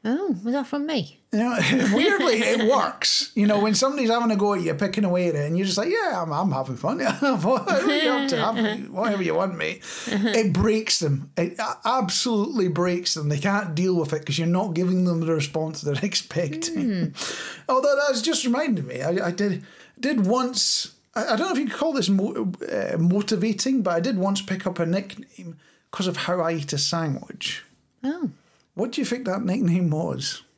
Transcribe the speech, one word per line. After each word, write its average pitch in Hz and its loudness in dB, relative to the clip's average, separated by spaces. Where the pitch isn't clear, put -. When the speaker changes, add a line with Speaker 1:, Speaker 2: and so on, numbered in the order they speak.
Speaker 1:
Oh, 302 0
was 233 -2
that 277 -2
from 294 -4
me? 269 -4
Speaker 2:
You 208 2
know, 240 0
<laughs> 196 2
weirdly, 359 4
it 220 2
Speaker 1:
<laughs> - 6
Speaker 2:
works. - 0
You 208 4
know, 208 4
when 208 2
somebody's 269 2
having 233 2
a 208 2
go 202 4
at 180 0
you, 165 0
picking 196 0
away 180 2
at 160 0
it, 147 0
and 170 0
you're 196 2
just 190 0
like, 262 0
"Yeah, 359 0
I'm, 160 -4
I'm 165 0
having 131 -2
fun. - -2
<laughs> - 0
What 226 0
are 311 2
you 302 2
up 277 0
to? 269 0
Have, 220 -2
whatever 202 0
you 165 0
want, 190 0
mate." 78 -4
Speaker 1:
<laughs> - -10
Speaker 2:
It 208 2
breaks 214 2
them. 139 -2
It 175 -2
a-, 220 -4
absolutely 220 0
breaks 175 0
them. 151 -2
They 147 0
can't 196 0
deal 180 2
with 151 0
it 151 -4
'cause 147 -4
you're 165 0
not 180 0
giving 180 2
them 170 2
the 165 0
response 156 -4
they're 143 -2
<laughs> - -2
expecting. 311 -4
Speaker 1:
Mm. - -8
Speaker 2:
Although 277 4
that's 254 0
just 302 0
reminded 240 0
me, 127 -8
I, 175 0
I 170 -2
did, 196 -2
did 254 0
once, 247 0
I, 214 0
I 214 2
don't 302 0
know 381 -2
if 254 2
you 277 0
could - -4
call 311 0
this 202 0
mo-, 196 0
uh, - -2
motivating, 202 2
but 175 0
I 170 2
did 214 0
once 196 0
pick 185 -4
up 180 -6
a 170 2
nickname 175 -6
'cause 185 -4
of 180 -2
how 180 -2
I 165 0
eat 147 -4
a 147 -2
sandwich. - -4
Speaker 1:
Oh. 294 -2
Speaker 2:
What 233 -4
do - -4
you 240 -2
think 254 -4
that 196 -2
nickname 180 2
was? 151 -2